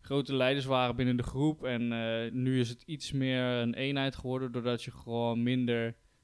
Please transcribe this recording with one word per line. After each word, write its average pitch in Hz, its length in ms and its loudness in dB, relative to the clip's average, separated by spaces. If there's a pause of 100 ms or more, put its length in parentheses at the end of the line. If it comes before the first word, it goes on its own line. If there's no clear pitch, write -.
grote 139 340 -2
leiders 131 320 4
waren 127 300 2
binnen 123 200 2
de 120 60 0
groep. 151 420 0
En, 120 280 -2
eh, 113 400 -2
nu 127 280 2
is 120 80 2
het 120 140 -10
iets - 300 -10
meer 131 300 0
een 120 320 0
eenheid 135 420 -2
geworden, 127 360 -4
doordat 120 300 -2
je - 80 -10
gewoon 117 520 -2
minder 120 520 2 (300)